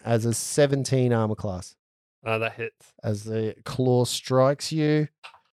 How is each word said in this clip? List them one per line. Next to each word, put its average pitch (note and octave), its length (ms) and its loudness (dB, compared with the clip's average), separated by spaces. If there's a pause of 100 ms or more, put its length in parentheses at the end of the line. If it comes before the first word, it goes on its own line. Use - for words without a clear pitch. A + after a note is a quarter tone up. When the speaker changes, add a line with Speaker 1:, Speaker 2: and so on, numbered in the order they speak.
Speaker 1:
as A#2 220 0
a A#2 80 2
seventeen C3+ 800 2
armor A2 220 0
class. F#2 400 -8 (500)
Speaker 2:
Uh, A2 120 0
that A2 160 -4
hits. - 400 -12 (100)
Speaker 1:
As G#2 200 -4
the A2 400 -4
claw B2 400 2
strikes - 680 0
you, D3+ 360 2 (460)